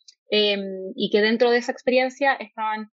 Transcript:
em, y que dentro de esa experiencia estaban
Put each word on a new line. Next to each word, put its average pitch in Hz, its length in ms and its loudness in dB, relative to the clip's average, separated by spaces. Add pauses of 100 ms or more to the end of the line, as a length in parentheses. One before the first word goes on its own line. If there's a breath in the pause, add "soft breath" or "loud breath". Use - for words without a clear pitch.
(320 soft breath)
em, 196 640 -2
y 208 160 -2
que 208 100 4
dentro 233 300 4
de 240 80 2
esa 240 120 -6
experiencia 254 640 0
estaban 214 640 -8